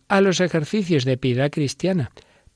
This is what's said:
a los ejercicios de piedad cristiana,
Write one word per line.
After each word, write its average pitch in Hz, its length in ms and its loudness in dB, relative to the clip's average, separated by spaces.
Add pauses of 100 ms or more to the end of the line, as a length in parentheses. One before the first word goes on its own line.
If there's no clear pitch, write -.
a 196 140 4
los 185 180 2
ejercicios 170 640 0
de 131 140 0
piedad 131 320 0
cristiana, 156 600 -2 (440)